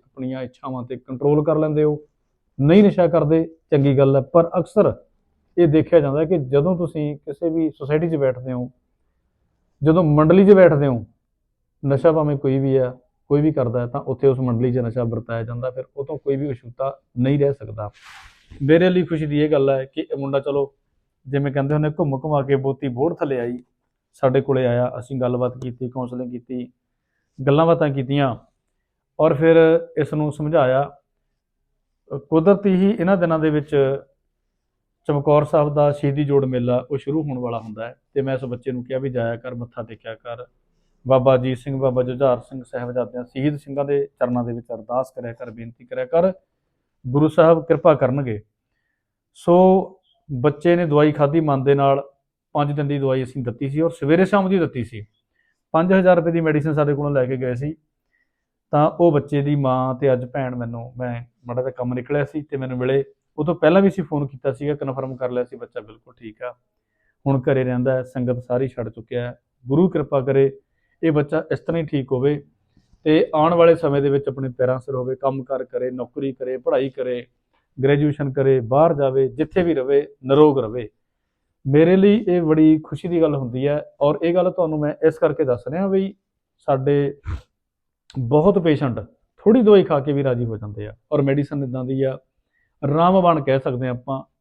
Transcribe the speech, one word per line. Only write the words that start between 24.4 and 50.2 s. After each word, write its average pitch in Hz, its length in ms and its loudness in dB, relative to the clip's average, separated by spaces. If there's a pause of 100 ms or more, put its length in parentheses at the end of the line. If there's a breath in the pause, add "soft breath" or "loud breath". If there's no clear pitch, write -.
ਕੋਲੇ 131 240 0
ਆਇਆ, 123 340 0
ਅਸੀਂ 127 220 -8
ਗੱਲਬਾਤ 123 360 -2
ਕੀਤੀ, 127 320 -10
ਕਾਉਂਸਲਿੰਗ 123 420 -10
ਕੀਤੀ, 123 400 -10 (760)
ਗੱਲਾਂ 147 180 4
ਬਾਤਾਂ 165 240 2
ਕੀਤੀਆਂ, 135 460 -2 (840)
ਔਰ 160 140 4
ਫਿਰ 165 540 4 (100)
ਇਸ 151 160 -2
ਨੂੰ 151 180 -2
ਸਮਝਾਇਆ। 147 640 0 (1300)
ਕੁਦਰਤੀ 190 460 2
ਹੀ 196 160 2
ਇਹਨਾਂ 185 260 0
ਦਿਨਾਂ 165 220 0
ਦੇ 156 100 0
ਵਿੱਚ 143 520 0 (1040)
ਚਮਕੌਰ 147 360 2
ਸਾਹਿਬ 147 300 0
ਦਾ 147 180 2
ਸ਼ਹੀਦੀ 143 340 -2
ਜੋੜ 139 200 2
ਮੇਲਾ 123 460 -2
ਉਹ 139 60 -4
ਸ਼ੁਰੂ 151 260 -4
ਹੋਣ 135 140 -8
ਵਾਲਾ 120 220 -6
ਹੁੰਦਾ 110 280 -12
ਹੈ, 127 80 -18 (180)
ਤੇ 139 80 -2
ਮੈਂ 135 140 -4
ਇਸ 127 80 -8
ਬੱਚੇ 123 280 -8
ਨੂੰ 123 120 -8
ਕਿਹਾ 131 160 -6
ਵੀ, 135 100 -6
"ਜਾਇਆ 117 260 -4
ਕਰ, 127 200 -14
ਮੱਥਾ 120 280 -12
ਟੇਕਿਆ 113 320 -14
ਕਰ, 120 300 -16 (600)
ਬਾਬਾ 131 280 4
ਅਜੀਤ 127 220 -2
ਸਿੰਘ, 135 220 -8
ਬਾਬਾ 127 240 0
ਜੁਝਾਰ 123 360 0
ਸਿੰਘ 131 240 -16
ਸਾਹਿਬਜ਼ਾਦਿਆਂ 123 600 -8
ਸ਼ਹੀਦ 139 320 -4
ਸਿੰਘਾਂ 139 300 -8
ਦੇ 143 200 -2
ਚਰਨਾਂ 123 380 -4
ਦੇ 117 100 -6
ਵਿੱਚ 117 200 -10
ਅਰਦਾਸ 120 420 -6
ਕਰਿਆ 120 180 -12
ਕਰ, 120 180 -16
ਬੇਨਤੀ 117 340 -18
ਕਰਿਆ 127 200 -8
ਕਰ, 175 280 2 (720)
ਗੁਰੂ 143 200 2
ਸਾਹਿਬ 160 380 4
ਕਿਰਪਾ 156 280 4
ਕਰਨਗੇ।" 123 480 -2 (920)
ਸੋ 185 500 4 (480)